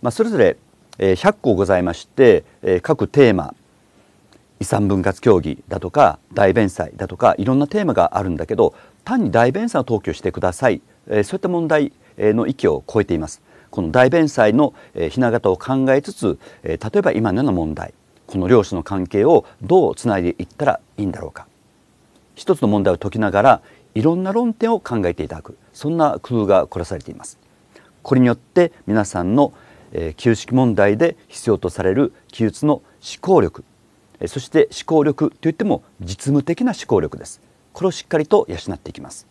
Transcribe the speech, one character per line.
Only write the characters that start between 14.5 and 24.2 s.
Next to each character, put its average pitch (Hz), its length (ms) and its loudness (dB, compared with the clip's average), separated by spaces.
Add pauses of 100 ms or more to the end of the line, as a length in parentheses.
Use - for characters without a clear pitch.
の、 143 200 2 (200)
え 82 140 -4
ー、 - 20 -4
ひ - 100 -6
な 120 120 0
形 110 200 0
を 92 60 0
考 131 340 -4
え 135 100 2
つ 196 120 -14
つ、 - 260 -4 (240)
え 82 140 -6
ー、 110 160 -10
例 208 60 2
え - 20 -2
ば - 100 0
今 107 220 -2
の 104 60 0
よ 135 40 0
う - 40 0
な 113 40 0
問 80 240 -4
題、 - 180 -14 (320)
こ - 120 -8
の 92 100 -2
両 113 160 6
者 - 100 -6
の 85 100 -6
関 95 220 -6
係 101 200 0
を 156 200 4 (160)
ど 160 280 2
う - 80 -6
つ - 100 -6
な 104 100 0
い 90 60 -2
で 85 160 -2
い 90 40 -6
っ - 40 -10
た - 160 -10
ら 139 160 0 (160)
い 104 80 -6
い - 20 -4
ん 92 60 -4
だ - 80 -10
ろ 82 80 -12
う - 60 -14
か。 - 120 -20 (920)
一 - 200 -2
つ - 60 -6
の 113 80 2
問 104 140 2
題 92 100 2
を 87 40 -2
解 98 140 -8
き 113 80 -6
な 104 120 -2
が 101 100 2
ら、 123 200 4 (320)
い 110 80 -2
ろ 160 140 2
ん 185 80 -4